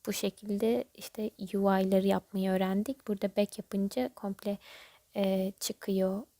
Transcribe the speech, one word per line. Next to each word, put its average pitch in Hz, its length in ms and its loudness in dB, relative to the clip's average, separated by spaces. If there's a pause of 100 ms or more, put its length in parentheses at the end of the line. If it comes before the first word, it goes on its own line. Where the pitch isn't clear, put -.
bu 208 80 -2
şekilde 214 720 -2 (100)
işte 214 360 -8 (240)
U 196 240 4
I'ları 190 280 4
yapmayı 190 440 0
öğrendik. 190 560 0
Burada 202 300 -2
back 208 200 0
yapınca 196 580 -2
komple, 202 420 -6 (580)
e, 190 440 0
çıkıyor 190 640 -2 (160)